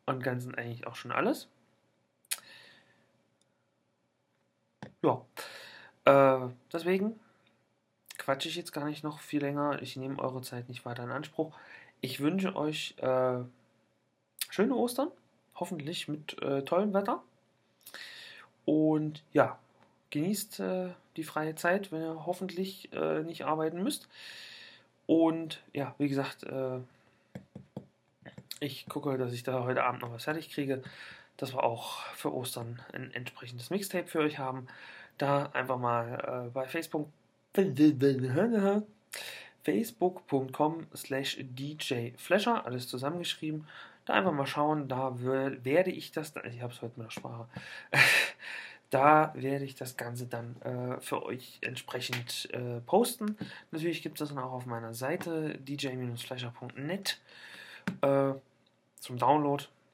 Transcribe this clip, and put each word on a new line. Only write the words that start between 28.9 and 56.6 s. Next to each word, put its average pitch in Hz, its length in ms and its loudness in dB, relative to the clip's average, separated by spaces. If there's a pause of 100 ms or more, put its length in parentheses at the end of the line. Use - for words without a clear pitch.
dass 123 140 0
ich 120 100 -6
da 127 200 0
heute 127 220 2
Abend 123 160 0
noch 120 100 -6
was 120 140 -10
fertig 156 260 -4
kriege, 135 320 -2 (540)
dass 123 180 -6
wir 131 80 0
auch 117 380 -2 (140)
für - 200 -4
Ostern 120 460 -6 (120)
ein 131 200 -8
entsprechendes 123 580 -10
Mixtape 190 380 -2
für 165 120 0
euch 151 180 2
haben. 131 280 -4 (520)
Da 143 340 4
einfach 127 260 2
mal, 120 680 0
äh, 120 40 -8
bei 131 160 -4
Facebook, 160 420 -2 (2500)
facebook 180 640 0
punkt 131 260 0
com 160 420 0
slash - 460 -2
D 135 380 -8
J 120 420 -2
Flasher, 240 440 4
alles 123 220 -4
zusammengeschrieben, 156 800 -4 (380)
da - 100 2
einfach 190 180 6
mal 139 140 2
schauen, 147 420 2
da 127 300 -2
wür-, 131 460 0
werde 170 260 4
ich - 220 -8
das, 156 220 -8 (100)
ich 120 180 -10
hab's 123 200 -8
heute 120 160 -10
mit 113 100 -10
der - 20 -12
Sprache, 117 380 -10 (440)
<laughs> - 60 6 (920)
da 151 440 8
werde 135 300 -2
ich 135 100 -10
das 123 220 -10
Ganze 120 300 -6
dann, 120 360 -8
äh, 123 380 -4
für - 240 -4
euch - 380 -8
entsprechend, 123 880 -6
äh, 120 280 -4
posten. 214 560 2 (360)
Natürlich 160 300 -2
gibt's 156 180 -8
das 151 80 -2
dann 143 100 -6
auch 127 140 -4
auf 127 140 -6
meiner 117 280 -6
Seite, 156 640 -2
D 135 160 -8
J 127 440 -4
Flasher 123 340 -8
Punkt - 260 -12